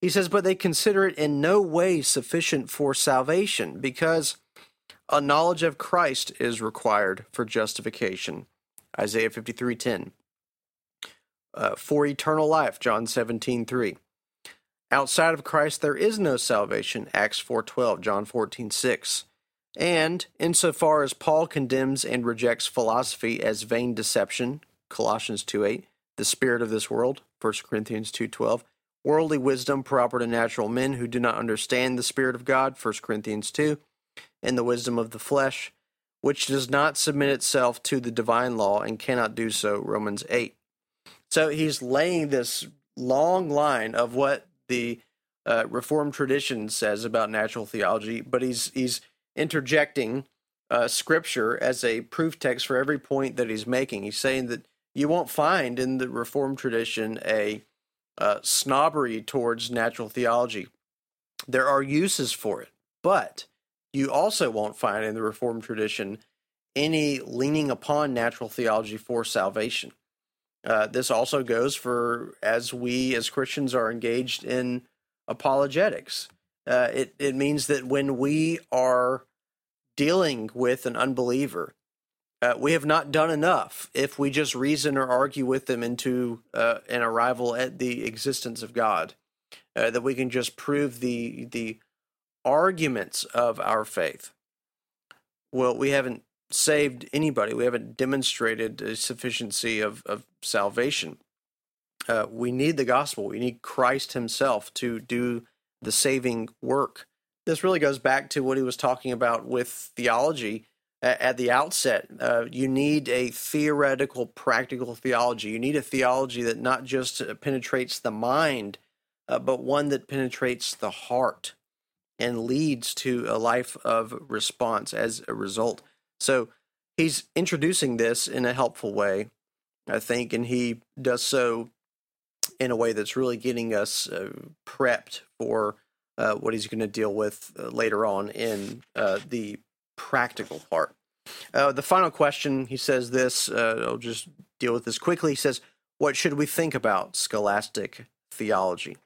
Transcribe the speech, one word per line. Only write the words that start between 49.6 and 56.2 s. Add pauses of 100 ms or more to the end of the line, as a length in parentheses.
uh,
Scripture
as
a
proof
text
for
every
point
that
he's
making.
He's
saying
that (280)
you
won't
find
in
the
Reformed